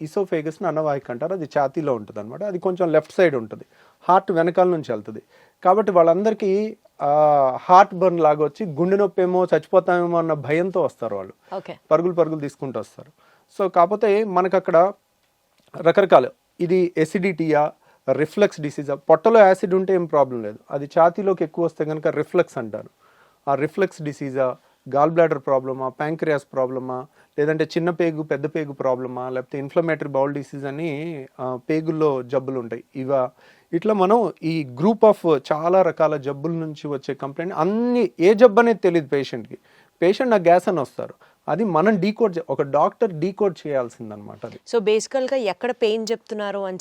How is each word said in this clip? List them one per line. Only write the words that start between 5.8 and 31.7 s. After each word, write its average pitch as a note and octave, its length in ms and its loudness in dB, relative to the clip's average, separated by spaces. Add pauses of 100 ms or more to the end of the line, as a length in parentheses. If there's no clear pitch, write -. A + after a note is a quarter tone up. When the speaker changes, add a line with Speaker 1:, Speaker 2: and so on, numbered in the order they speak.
Speaker 1:
వాళ్ళందరికీ, G3+ 840 2 (260)
ఆ, C#3+ 100 0 (500)
హార్ట్ F#3+ 320 6
బర్న్ F3 260 0
లాగా D3+ 240 2
వచ్చి D3 220 -4
గుండె F3 300 0
నొప్పి G3 260 0
ఏమో, F3+ 220 2
చచ్చిపోతామేమో F3 760 2
అన్న D#3+ 140 -2
భయంతో D#3+ 500 -2
వస్తారు A2+ 340 -6
వాళ్ళు. F#2+ 180 -12 (220)
Speaker 2:
ఓకే. F3 200 -14 (140)
Speaker 1:
పరుగులు E3+ 220 2
పరుగులు D#3+ 280 -2
తీసుకుంటూ C3+ 400 -8
వస్తారు. - 320 -16 (500)
So, F#3+ 80 0
కాకపోతే G3+ 540 2
మనకు F#3 320 0
అక్కడ F3+ 360 4 (840)
రకరకాలు, E3+ 540 4 (300)
ఇది F3 360 0
ఎసిడిటీయా, D#3+ 760 0 (400)
రిఫ్లక్స్ D#3+ 480 0
డిసీజా. C#3+ 340 -8
పొట్టలో A3 460 4
యాసిడ్ F#3+ 340 6
ఉంటే F#3+ 200 0
ఏం F3 100 0
ప్రాబ్లం C3+ 380 0
లేదు, G#2+ 160 -10 (120)
అది C#3+ 280 -8
ఛాతీలోకి F3+ 460 2
ఎక్కువ E3+ 200 -4
వస్తే D#3+ 200 -4
కనుక D#3 240 -4
రిఫ్లక్స్ D3+ 500 -2
అంటారు. G#2+ 320 -10 (580)
ఆ C#3 60 0
రిఫ్లక్స్ D#3 480 -4
డిసీజా, C3+ 540 -4 (380)
గాల్ D3 160 2
బ్లాడర్ D#3+ 280 2
ప్రాబ్లమా, C3 500 -4
ప్యాంక్రియాస్ D#3 640 -4
ప్రాబ్లమా, B2+ 540 -6 (320)
లేదంటే D#3 260 0
చిన్న E3 260 -2
పేగు E3 320 -2
పెద్ద D3 240 -4
పేగు D3+ 260 -6
ప్రాబ్లమా, B2+ 560 -4
లేకపోతే B2+ 300 -8
ఇన్ఫ్లమేటరీ D3+ 500 -4
బౌల్ C#3 260 -2
డిసీజ్ C#3+ 300 -10
అని, D3 600 -8 (140)
ఆ, B2+ 180 -8 (120)